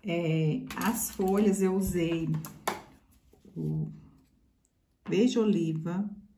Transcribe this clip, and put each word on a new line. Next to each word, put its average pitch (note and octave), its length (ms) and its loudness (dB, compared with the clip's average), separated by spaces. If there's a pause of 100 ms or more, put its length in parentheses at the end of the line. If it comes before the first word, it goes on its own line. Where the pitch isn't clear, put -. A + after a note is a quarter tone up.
É, E3 560 0 (120)
as - 340 -2
folhas G3 540 2
eu F#3 120 2
usei E3+ 540 0 (1300)
o D#2 340 -4 (1160)
verde A#3+ 300 4
oliva E3+ 680 0 (300)